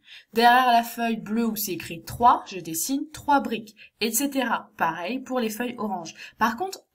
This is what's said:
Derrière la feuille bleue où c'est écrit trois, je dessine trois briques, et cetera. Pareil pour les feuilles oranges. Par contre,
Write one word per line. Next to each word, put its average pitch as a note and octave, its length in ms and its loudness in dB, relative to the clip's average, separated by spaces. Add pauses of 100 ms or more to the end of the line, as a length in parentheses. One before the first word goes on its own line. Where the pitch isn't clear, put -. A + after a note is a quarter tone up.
(320)
Derrière A#3+ 360 6
la A#3 160 6
feuille A#3 340 -4
bleue G#3+ 280 -2
où G#3+ 120 -2
c'est - 160 -4
écrit E3 300 -10
trois, - 440 4
je F#3 120 -10
dessine F3 520 -4
trois C#4 300 2
briques, - 340 -6 (240)
et A3+ 140 -2
cetera. C4 640 -2
Pareil F3 420 -2
pour B3+ 200 -6
les A3+ 100 -2
feuilles B3 280 -6
oranges. F#3 360 -6 (240)
Par A#3 180 2
contre, F#4+ 240 -6 (160)